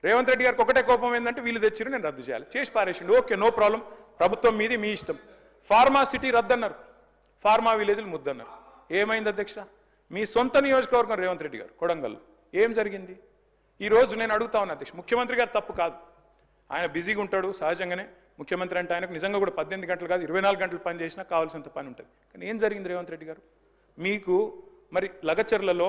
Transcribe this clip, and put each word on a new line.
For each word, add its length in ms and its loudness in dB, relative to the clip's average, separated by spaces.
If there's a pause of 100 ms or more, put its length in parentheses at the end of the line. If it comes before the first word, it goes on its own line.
రేవంత్ 280 4
రెడ్డి 140 2
గారికి 180 4
ఒకటే 240 4
కోపం 300 4
ఏంటంటే 280 -4
వీళ్ళు 200 -2
తెచ్చిర్రు 280 0
నేను 140 -4
రద్దు 200 -8
చేయాలి, 260 -6
చేసి 240 -4
పారేసిండు. 420 0
ఓకే, 240 0
no 140 6
problem, 240 4 (380)
ప్రభుత్వం 400 4
మీది, 240 0
మీ 140 -2
ఇష్టం. 200 -8 (520)
ఫార్మా 320 6 (100)
సిటీ 260 -2
రద్దు 180 4
అన్నారు, 200 -4 (720)
ఫార్మా 340 4
విలేజ్లు 360 0
ముద్దు 180 -6
అన్నారు. 180 -14 (480)
ఏమైంది 340 0
అధ్యక్ష? 220 -6 (560)
మీ 100 -6 (120)
సొంత 320 2
నియోజకవర్గం 560 2
రేవంత్ 240 -4
రెడ్డి 160 -10
గారు 100 -16 (100)
కొడంగల్, 360 -4 (360)
ఏం 160 2 (100)
జరిగింది? 360 -6 (640)
ఈరోజు 420 4
నేను 140 0
అడుగుతా 280 0
ఉన్నా 120 -6
అధ్యక్ష, 240 -14
ముఖ్యమంత్రి 400 -2
గారు 160 2
తప్పు 240 -2
కాదు, 180 -2 (720)
ఆయన 160 -4 (120)
బిజీగా 260 -2
ఉంటాడు 260 -2 (120)
సహజంగానే. 440 -4 (360)
ముఖ్యమంత్రి 400 -4
అంటే 140 -4
ఆయనకు 220 -6
నిజంగా 260 -2
కూడా 140 -2
పద్దెనిమిది 340 -6
గంటలు 200 -6
కాదు, 160 0
ఇరవై 180 -2
నాలుగు 180 2
గంటలు 220 -6
పని 180 -6
చేసినా 280 -10
కావాల్సినంత 460 -2
పని 140 -12
ఉంటుంది. 180 -20 (220)
కానీ 200 -18
ఏం 120 -6
జరిగింది 280 -2
రేవంత్ 220 -8
రెడ్డి 160 -16
గారు? 120 -16 (560)
మీకు 380 -2 (600)
మరి 140 -2 (200)
లగచర్లలో 600 2